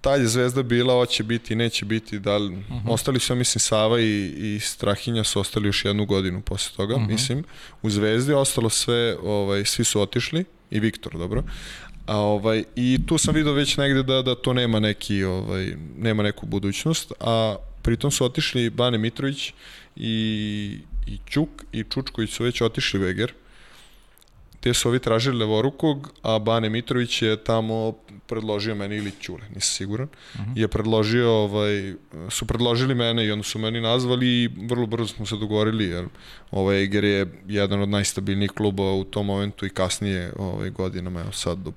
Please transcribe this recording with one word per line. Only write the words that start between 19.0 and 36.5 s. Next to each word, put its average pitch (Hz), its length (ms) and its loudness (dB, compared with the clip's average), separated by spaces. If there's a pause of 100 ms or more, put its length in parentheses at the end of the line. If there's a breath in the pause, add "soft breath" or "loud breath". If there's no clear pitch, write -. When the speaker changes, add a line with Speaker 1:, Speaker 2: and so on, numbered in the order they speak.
Speaker 1:
i, 107 800 -2 (300)
i 101 180 -8
Ćuk 147 240 0 (220)
i 113 120 -4
Čučković - 460 -6
su - 140 -6
već 120 180 0
otišli 113 380 0
u 95 60 2
Eger, 98 280 -2 (1300 loud breath)
te 120 140 2
su - 160 2
ovi 127 100 2
tražili 120 380 2
levorukog, 135 760 0 (120)
a 110 160 2
Bane 113 300 2
Mitrović 120 520 0
je 110 160 2
tamo 113 560 0 (340)
predložio 107 480 -2
meni 101 200 -6
ili 104 180 -4
Ćule, - 320 -10
nisam 107 160 -10 (120)
siguran, 107 340 -4 (280 loud breath)
Speaker 2:
Mhm. 104 180 -8
Speaker 1:
je 110 140 2
predložio, 113 680 4
ovaj, 104 600 0 (360)
su - 180 -4
predložili 120 480 2
mene 117 300 2
i 104 60 0
onda 104 120 -4
su - 160 -6
meni 113 220 -2
nazvali 123 460 2
i 120 220 4 (100)
vrlo 120 260 0
brzo 110 220 -2
smo 107 180 -8
se 107 100 -4
dogovorili, 107 500 2
jer, 87 200 -4 (460 loud breath)